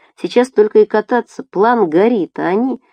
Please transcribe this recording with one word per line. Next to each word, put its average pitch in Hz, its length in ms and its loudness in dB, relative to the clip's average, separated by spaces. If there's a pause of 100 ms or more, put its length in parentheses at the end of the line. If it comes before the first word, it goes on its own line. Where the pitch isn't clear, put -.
(140)
«сейчас 240 360 -2
только 214 280 2
и 214 80 6
кататься, 226 560 -4
план 220 480 0
горит, 190 480 0
а 151 80 -6
они...» 233 340 -4 (120)